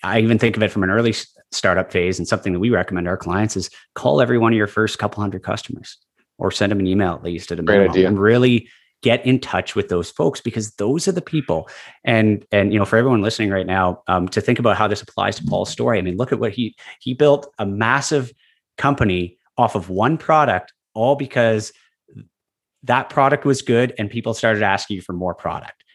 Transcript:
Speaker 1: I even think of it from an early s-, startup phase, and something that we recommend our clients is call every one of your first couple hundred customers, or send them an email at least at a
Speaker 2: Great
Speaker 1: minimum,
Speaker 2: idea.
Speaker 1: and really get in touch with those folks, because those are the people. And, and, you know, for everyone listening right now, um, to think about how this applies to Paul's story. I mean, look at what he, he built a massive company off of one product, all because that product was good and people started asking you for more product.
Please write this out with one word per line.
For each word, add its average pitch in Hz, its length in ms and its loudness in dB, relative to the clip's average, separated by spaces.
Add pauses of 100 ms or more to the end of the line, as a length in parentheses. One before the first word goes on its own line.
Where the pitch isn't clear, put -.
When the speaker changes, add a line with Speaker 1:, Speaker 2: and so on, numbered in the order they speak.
Speaker 1:
I 101 160 -2
even 110 180 4
think 113 180 2
of 110 80 0
it 104 80 0
from 101 120 -2
an 92 80 0
early 117 200 2
s-, - 160 -10 (240)
startup 92 400 0
phase, 90 280 0
and 85 80 -6
something 98 260 -2
that 87 60 -2
we 110 100 0
recommend 92 380 0
our 90 100 -2
clients 101 400 -2
is 92 140 -6 (240)
call 143 260 2
every 123 160 2
one 117 160 2
of 113 40 2
your 107 100 2
first 107 320 -2
couple 104 220 -4
hundred 95 200 -6
customers, - 560 -8 (400)
or 98 140 -2
send 104 200 0
them 101 80 0
an 95 60 0
email 92 280 0
at - 100 -10
least 85 280 -8
at 85 80 -6
a 85 40 -6
Speaker 2:
Great 101 140 4
Speaker 1:
minimum, 95 140 4
Speaker 2:
idea. 92 160 4
Speaker 1:
and 98 120 2
really 120 500 4 (320)
get 123 240 2
in 127 140 2
touch - 360 -6
with 101 120 -2
those 87 240 -4
folks, 156 300 -2
because 110 340 -6
those 127 320 -2
are 190 60 0
the 170 80 -4
people. 110 480 -4 (340)
And, 110 480 2
and, 101 220 4
you 110 60 2
know, 101 40 2
for 113 140 2
everyone 120 240 4
listening 107 280 -2
right 95 160 -2
now, 92 420 0
um, 90 200 0
to 104 140 -2
think 120 180 0
about 113 160 2
how 104 140 0
this 104 120 -4
applies - 360 -4
to - 80 -10
Paul's 95 240 -2
story. 117 280 -2
I 90 40 0
mean, 90 160 -4
look 131 160 -2
at 113 60 -2
what 113 120 -2
he, 110 240 -6 (240)
he 127 140 -8
built 143 360 2 (100)
a 107 60 -4
massive 120 680 0 (440)
company 98 600 0 (200)
off 120 180 2
of 87 140 -6
one 110 280 0
product, 147 560 0 (200)
all 120 220 2
because 117 560 0 (1120)
that 127 260 0
product 165 360 2
was 139 160 2
good 120 360 0
and 101 120 -6
people 117 240 -6
started 110 300 0
asking 98 320 0
you 90 60 -8
for 92 120 -12
more 90 200 -6
product. - 600 -10